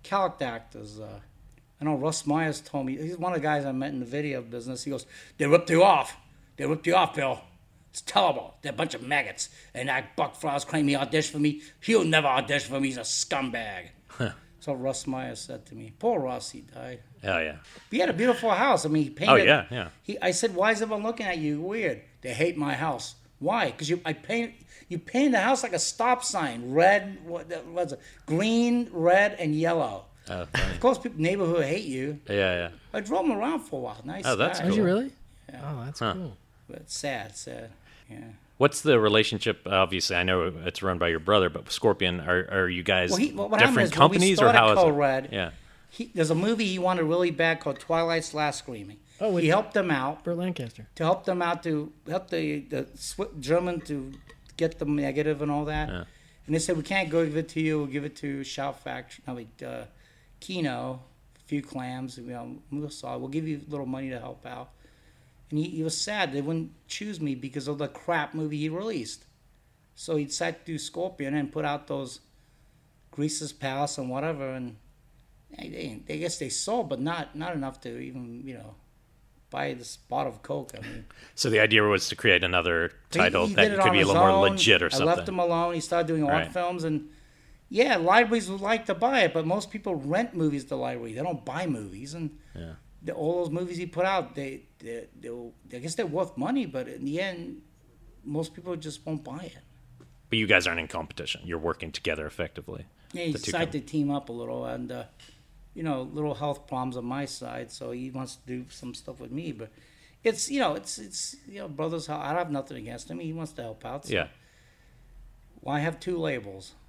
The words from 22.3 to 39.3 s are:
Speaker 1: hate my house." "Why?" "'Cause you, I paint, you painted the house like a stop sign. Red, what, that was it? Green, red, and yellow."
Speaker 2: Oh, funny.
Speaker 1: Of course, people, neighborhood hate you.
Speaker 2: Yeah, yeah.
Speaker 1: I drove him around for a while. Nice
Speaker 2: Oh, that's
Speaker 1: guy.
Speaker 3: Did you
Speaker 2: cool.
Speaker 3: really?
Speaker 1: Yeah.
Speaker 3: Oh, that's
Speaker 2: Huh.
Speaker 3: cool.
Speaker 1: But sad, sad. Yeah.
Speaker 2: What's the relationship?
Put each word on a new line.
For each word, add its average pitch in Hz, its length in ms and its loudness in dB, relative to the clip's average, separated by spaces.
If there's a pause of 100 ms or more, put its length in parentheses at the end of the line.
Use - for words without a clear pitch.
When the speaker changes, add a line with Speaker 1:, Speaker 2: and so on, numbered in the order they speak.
Speaker 1:
hate 165 240 2
my 143 160 0
house." 135 420 -4 (240)
"Why?" 180 320 0
"'Cause 147 180 -8
you, 175 140 0
I 160 100 -2
paint, 233 420 -6 (340)
you - 80 -6
painted 262 360 2
the 202 80 4
house 254 220 2
like 202 100 -4
a 165 60 -2
stop 247 440 2
sign. 127 500 -4
Red, 190 520 6
what, 170 240 -10
that 160 180 -8
was 165 260 -4
it? - 60 -10 (260)
Green, 233 680 4
red, 185 480 6
and 156 160 0
yellow." 156 500 0 (240)
Speaker 2:
Oh, 90 240 -4
funny. - 200 0
Speaker 1:
Of - 80 -8
course, 254 160 6
people, 160 240 -6
neighborhood 170 420 2
hate 175 220 -2
you. 139 420 -6
Speaker 2:
Yeah, 101 80 -2
yeah. 90 340 2 (240)
Speaker 1:
I 214 60 -2
drove 302 260 -2
him 285 120 4
around 269 240 -2
for - 180 -10
a 123 40 -6
while. 113 200 -10
Nice 170 240 -8
Speaker 2:
Oh, 127 80 4
that's 120 240 0
Speaker 1:
guy. 160 60 -2
Speaker 3:
Did 196 100 2
you 214 60 4
Speaker 2:
cool. 190 40 4
Speaker 3:
really? 226 260 2 (380)
Speaker 1:
Yeah. 127 120 -14 (120)
Speaker 3:
Oh, 120 120 -8
that's 143 160 -10
Speaker 2:
Huh. 107 140 0
Speaker 3:
cool. 160 220 -10 (320)
Speaker 1:
But - 220 -16
sad, 127 460 -8
sad. 113 340 -14 (380)
Yeah. 110 80 -14 (400)
Speaker 2:
What's 143 240 4
the 139 180 6
relationship? 107 680 4